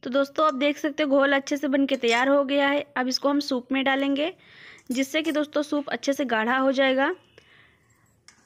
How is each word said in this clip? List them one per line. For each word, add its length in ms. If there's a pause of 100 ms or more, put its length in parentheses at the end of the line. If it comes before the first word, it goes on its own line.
तो 60
दोस्तों, 380
आप 80
देख 220
सकते 260
हो 60
घोल 240
अच्छे 240
से 100
बन 180
के 120
तैयार 300
हो 180
गया 220
है। 180 (120)
अब 100
इसको 220
हम 120
सूप 300
में 120
डालेंगे, 480 (600)
जिससे 300
कि 100
दोस्तों 320
सूप 260
अच्छे 240
से 120
गाढ़ा 320
हो 140
जाएगा। 380 (1400)